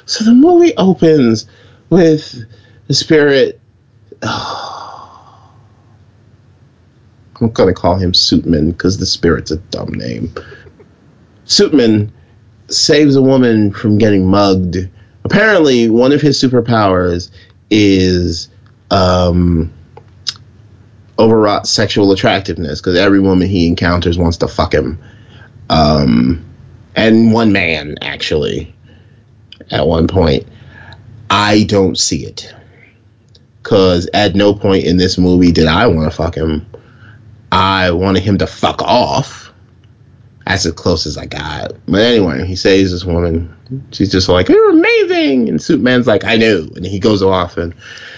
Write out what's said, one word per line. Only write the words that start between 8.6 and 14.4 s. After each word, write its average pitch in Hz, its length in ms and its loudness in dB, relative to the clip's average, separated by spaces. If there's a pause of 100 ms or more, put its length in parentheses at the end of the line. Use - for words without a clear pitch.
'cause 92 200 -2
the - 80 -6
spirit's - 460 -2
a - 60 -4
dumb - 360 -10
name. 55 400 -10 (1120)
Suitman 117 640 2 (580)
saves 147 480 2
a 135 60 4
woman 120 500 2
from 104 260 -2
getting 104 300 2
mugged. 92 600 0 (340)